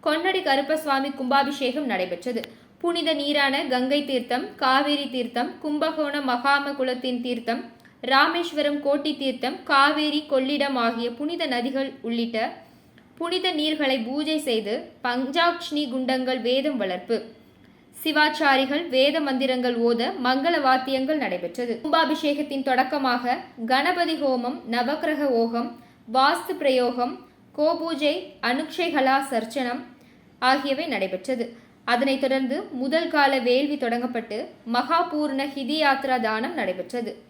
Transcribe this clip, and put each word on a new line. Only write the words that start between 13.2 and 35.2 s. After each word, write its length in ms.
நீர்களை 360
பூஜை 300
செய்து 260
பஞ்சாக்ஷினி 760
குண்டங்கள் 540
வேதம் 340
வளர்ப்பு, 360
சிவாச்சாரிகள் 800
வேத 220
மந்திரங்கள் 500
ஓத 220
மங்கள 280
வாத்தியங்கள் 560
நடைபெற்றது. 520
கும்பாபிஷேகத்தின் 840
தொடக்கமாக 680
கணபதி 520
ஹோமம், 360
நவக்கிரக 540
ஓகம், 280
வாஸ்து 460
பிரயோகம், 520
கோபூஜை, 560
அனுக்ஷைகலா 680
சர்ச்சனம் 500
ஆகியவை 440
நடைபெற்றது. 520
அதனைத் 320
தொடர்ந்து 340
முதல் 320
கால 240
வேள்வி 360
தொடங்கப்பட்டு 560
மகாபூர்ண 800